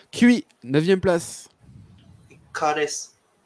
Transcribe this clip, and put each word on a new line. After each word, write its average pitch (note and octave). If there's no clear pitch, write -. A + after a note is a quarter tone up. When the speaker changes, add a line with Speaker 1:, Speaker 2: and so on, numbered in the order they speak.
Speaker 1:
Kui, A#3+
neuvième D#3
place. F3
Speaker 2:
Car D3+
res. -